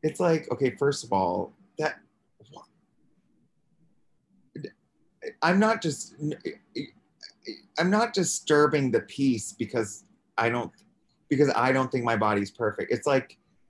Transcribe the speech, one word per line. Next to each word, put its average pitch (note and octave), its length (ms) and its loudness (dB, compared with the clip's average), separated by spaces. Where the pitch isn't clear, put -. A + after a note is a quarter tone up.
It's D3+ 160 -4
like, E3 320 2
okay, B2+ 260 0
first C#3+ 280 0
of A#2 80 -6
all, F#2+ 400 0
that, - 240 -4
I'm F3+ 160 4
not A3 240 2
just, - 320 -6
I'm E3+ 120 2
not A3 220 2
disturbing D3 760 2
the A2 120 2
peace C3 500 -2
because A2 520 -6
I A2+ 120 2
don't, A#2 220 -4
because C#3+ 260 4
I B2+ 180 2
don't C3 180 0
think B2 140 -2
my A#2 120 2
body's G#2 340 0
perfect. - 420 -2
It's - 140 -2
like C3+ 320 0